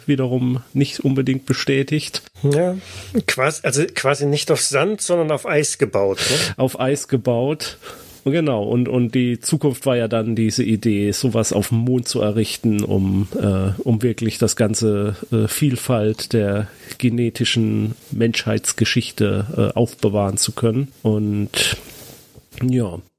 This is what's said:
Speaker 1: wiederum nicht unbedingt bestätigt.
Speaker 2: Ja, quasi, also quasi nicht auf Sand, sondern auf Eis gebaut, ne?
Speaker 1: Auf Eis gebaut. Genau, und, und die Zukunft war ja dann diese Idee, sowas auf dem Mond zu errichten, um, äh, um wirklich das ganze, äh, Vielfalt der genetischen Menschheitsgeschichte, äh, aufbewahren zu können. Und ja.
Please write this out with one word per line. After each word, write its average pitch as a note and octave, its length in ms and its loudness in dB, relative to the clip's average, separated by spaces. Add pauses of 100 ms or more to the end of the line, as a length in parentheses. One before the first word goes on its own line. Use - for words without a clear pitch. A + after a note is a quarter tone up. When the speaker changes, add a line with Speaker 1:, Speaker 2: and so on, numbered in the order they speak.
Speaker 1:
wiederum B2+ 560 0 (100)
nicht C3+ 280 0
unbedingt C3 440 0
bestätigt. - 760 -2 (200)
Speaker 2:
Ja, D#3+ 320 2 (520)
quasi, - 380 0
also C#3 200 0 (100)
quasi C#3+ 300 0
nicht C#3+ 260 0
auf D3 120 2
Sand, E3+ 400 0
sondern E3+ 280 0
auf C#3+ 160 -2
Eis D3+ 300 0
gebaut, G2 440 0 (100)
ne? A2 260 -2
Speaker 1:
Auf C3 240 0
Eis C3+ 260 -2
gebaut. B2 440 0 (760)
Genau, C#3 380 2
und, A#2+ 260 2
und B2 260 0
die B2 260 2
Zukunft C#3+ 440 0
war B2+ 120 2
ja A#2 100 0
dann A2+ 300 0
diese A2 260 2
Idee, G#2 480 2
sowas A2+ 420 0
auf G2+ 180 0
dem A#2 80 2
Mond B2 280 0
zu A#2 140 -2
errichten, G#2 640 0
um, G2 420 2 (120)
äh, G2 340 2 (100)
um A2+ 200 2
wirklich A2+ 360 -2
das A2 180 2
ganze, G#2 600 0 (160)
äh, A2 160 2
Vielfalt A#2+ 840 0
der G2+ 360 0 (300)
genetischen A2+ 960 0 (160)
Menschheitsgeschichte, G#2+ 1300 0 (280)
äh, - 40 -2
aufbewahren G#2 580 2
zu - 160 -4
können. B2 360 0 (140)
Und G#2 760 0 (840)
ja. A#2 360 0 (200)